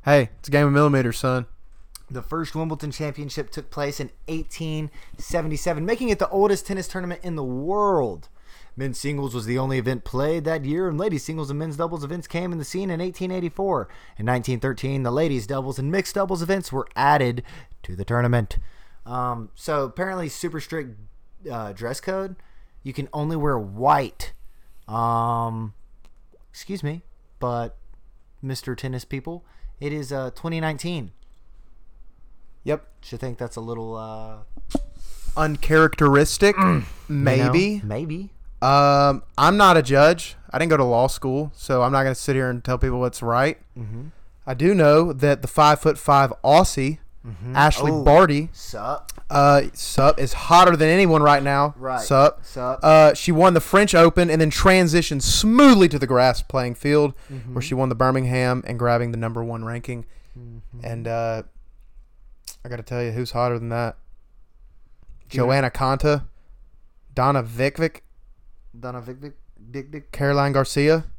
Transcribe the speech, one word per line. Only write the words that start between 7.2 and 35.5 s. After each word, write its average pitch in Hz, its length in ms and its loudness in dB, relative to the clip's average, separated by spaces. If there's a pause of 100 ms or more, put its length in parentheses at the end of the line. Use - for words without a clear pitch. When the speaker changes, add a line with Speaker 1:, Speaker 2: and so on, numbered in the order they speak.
Speaker 2:
in 175 120 -6
the 147 80 -6
world. 139 880 -2 (460)
Men's 131 220 -6
singles 139 380 -6
was 110 100 -6
the 123 140 -2
only 131 180 -2
event 123 280 -4
played 151 400 -4
that 160 180 -4
year, 165 240 -4
and 151 100 -4
ladies' 175 280 -4
singles 156 240 -8
and 143 100 -6
men's 156 160 -8
doubles 165 280 -6
events 165 240 -10
came 175 260 -6
in 165 60 -8
the 143 60 -8
scene 190 240 -8
in 165 120 -6
eighteen 185 280 -8
eighty-four. 180 600 -4 (280)
In 104 80 -8
nineteen 123 340 -2
thirteen, 135 440 -4
the 120 80 -2
ladies' 139 340 -2
doubles 135 320 -8
and 139 140 -6
mixed 185 240 -4
doubles 190 260 -4
events 185 300 -4
were 131 240 -6
added 127 480 2 (400)
to 90 120 -12
the 95 100 -8
tournament. 120 520 0 (480)
Um, 120 500 -8
so 147 300 -4
apparently 180 440 -8
super 160 300 -10
strict, 135 380 -12 (520)
uh, 110 240 -10
dress 117 260 -8
code. 190 360 -8 (480)
You 135 100 -12
can 139 200 -10
only 151 220 -6
wear 143 240 0
white. 120 720 -2 (540)
Um, 117 880 -4 (760)
excuse - 340 -12
me, 160 200 -8 (360)
but 120 380 -6 (640)
Mister 131 340 -10
Tennis 127 300 -10
People, 165 400 -12 (340)
it 143 140 -8
is, 143 180 -10
uh, 131 240 -8
twenty 165 240 -8
nineteen. 156 520 -6 (1500)
Speaker 1:
Yep. 151 220 -6 (160)
Speaker 2:
Should - 180 -14
think 123 180 -10
that's 117 180 -10
a 117 60 -12
little, 113 340 -10
uh, 110 420 -12 (1000)
Speaker 1:
Uncharacteristic, 156 1200 4